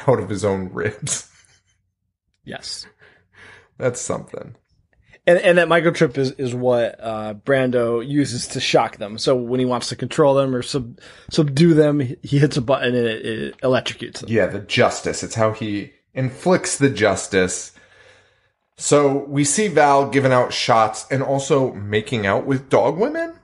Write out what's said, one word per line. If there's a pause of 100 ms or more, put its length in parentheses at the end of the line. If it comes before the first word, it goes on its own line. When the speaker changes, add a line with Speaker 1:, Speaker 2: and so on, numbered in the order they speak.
Speaker 1:
out
of
his
own
ribs. (1120)
Speaker 2:
Yes. (880)
Speaker 1:
That's
something. (680)
Speaker 2:
And,
and
that
microchip
is,
is
what,
uh,
Brando
uses
to
shock
them.
So
when
he
wants
to
control
them
or
sub-, (320)
subdue
them,
he,
he
hits
a
button
and
it,
it
electrocutes
them.
Speaker 1:
Yeah,
the
justice.
It's
how
he (220)
inflicts
the
justice. (1040)
So
we
see
Val
giving
out
shots
and
also
making
out
with
dog
women.